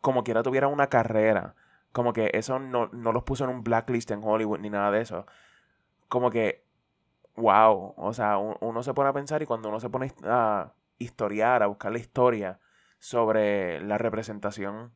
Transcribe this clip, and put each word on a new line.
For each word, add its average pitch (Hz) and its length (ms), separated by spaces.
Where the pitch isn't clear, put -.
como 127 220
quiera 113 200
tuvieran 135 280
una 143 180
carrera, 110 640
como 120 220
que 110 200
eso 127 260
no, 127 340
no 117 180
los 123 120
puso 135 200
en 127 80
un 123 120
blacklist 117 480
en 104 120
Hollywood 107 360
ni 104 100
nada 101 220
de 107 100
eso. 107 240
Como 123 240
que, 110 320
wow, 107 640
o 104 160
sea, 104 260
u-, 104 220
uno 117 220
se 131 100
pone 139 160
a 135 40
pensar 143 280
y 156 40
cuando 113 240
uno 110 100
se 120 100
pone 127 160
a - 20
his-, - 180
a 107 480
historiar, 113 640
a 101 40
buscar 104 240
la 120 80
historia 117 600
sobre 104 840
la 104 160
representación 107 1000